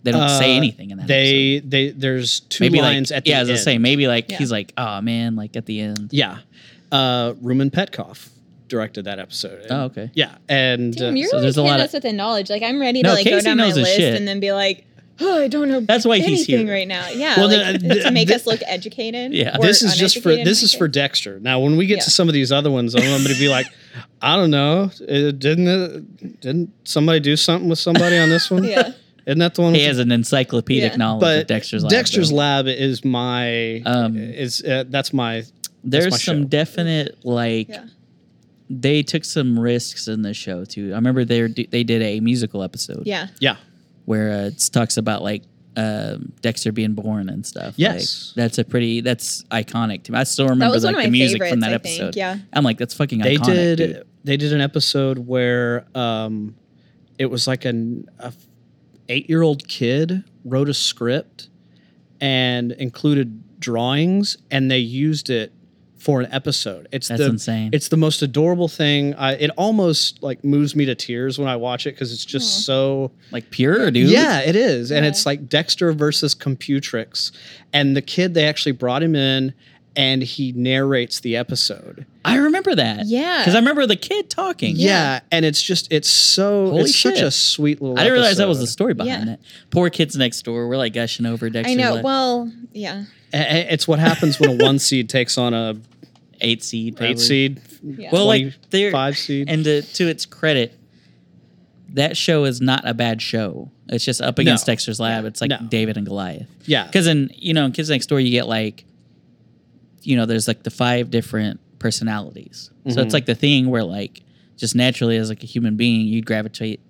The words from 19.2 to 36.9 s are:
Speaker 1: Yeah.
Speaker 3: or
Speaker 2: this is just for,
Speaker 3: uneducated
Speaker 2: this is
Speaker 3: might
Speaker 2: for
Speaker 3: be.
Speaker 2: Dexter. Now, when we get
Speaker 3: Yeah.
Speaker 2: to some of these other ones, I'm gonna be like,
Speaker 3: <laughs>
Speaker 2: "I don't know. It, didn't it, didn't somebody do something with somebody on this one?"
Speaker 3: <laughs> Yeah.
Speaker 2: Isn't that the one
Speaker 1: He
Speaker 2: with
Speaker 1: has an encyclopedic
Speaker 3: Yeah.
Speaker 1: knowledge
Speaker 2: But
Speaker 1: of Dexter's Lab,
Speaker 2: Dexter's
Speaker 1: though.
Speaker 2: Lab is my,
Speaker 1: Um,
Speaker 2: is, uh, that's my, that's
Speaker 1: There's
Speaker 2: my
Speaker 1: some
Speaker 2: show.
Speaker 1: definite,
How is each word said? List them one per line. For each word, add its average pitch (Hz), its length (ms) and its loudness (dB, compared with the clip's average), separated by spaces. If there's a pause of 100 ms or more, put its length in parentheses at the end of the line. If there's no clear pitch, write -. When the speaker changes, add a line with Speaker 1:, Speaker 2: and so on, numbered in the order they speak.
Speaker 1:
Yeah. - 240 0
Speaker 3:
or - 80 6
Speaker 2:
this 220 160 6
is 190 160 2
just 185 240 2
for, 175 80 2
Speaker 3:
uneducated 156 220 4
Speaker 2:
this 220 120 2
is 208 100 4
Speaker 3:
might - 60 0
Speaker 2:
for 165 80 2
Speaker 3:
be. 143 60 -2
Speaker 2:
Dexter. 135 480 -2
Now, 127 180 0
when 143 160 4
we 180 120 4
get 202 100 2
Speaker 3:
Yeah. - 60 -2
Speaker 2:
to 156 80 -2
some 175 180 4
of 156 40 0
these 131 180 2
other 143 200 2
ones, 120 240 0
I'm 123 60 4
gonna 135 380 2
be 143 100 4
like, 131 180 0 (280)
Speaker 3:
<laughs> - 260 -16
Speaker 2:
"I 147 160 2
don't 175 140 4
know. 156 400 2 (100)
It, 143 380 0
didn't 165 280 2
it, 170 760 -4
didn't 160 280 -4 (160)
somebody 160 340 2
do 147 160 2
something 175 340 0
with 160 100 0
somebody 175 380 2
on 160 120 4
this 165 220 2
one?" 185 120 2
Speaker 3:
<laughs> 233 40 0
Yeah. 202 240 2 (340)
Speaker 2:
Isn't 143 140 0
that 170 160 2
the 175 60 0
one 170 140 4
Speaker 1:
He 147 60 6
Speaker 2:
with 147 60 4
Speaker 1:
has 131 120 2
an 120 140 2
encyclopedic 117 800 0
Speaker 3:
Yeah. - 40 -4
Speaker 1:
knowledge 110 220 0
Speaker 2:
But 160 200 4
Speaker 1:
of 156 80 -4
Dexter's 110 360 -2
Lab, 147 60 0
Speaker 2:
Dexter's 202 400 2
Speaker 1:
though. 147 80 2
Speaker 2:
Lab 139 300 2
is 131 360 -2
my, 120 800 -2
Speaker 1:
Um, 120 360 0
Speaker 2:
is, 120 460 -6
uh, 131 240 -2
that's 135 240 -4
my, 117 280 -2
that's 113 120 -14 (320)
Speaker 1:
There's 156 280 2
Speaker 2:
my - 60 0
Speaker 1:
some 156 260 -2
Speaker 2:
show. 139 40 -2
Speaker 1:
definite, 156 800 -2